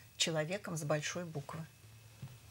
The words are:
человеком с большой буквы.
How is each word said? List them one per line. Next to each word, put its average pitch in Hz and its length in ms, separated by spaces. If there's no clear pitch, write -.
человеком 165 600
с 156 60
большой 151 420
буквы. 160 400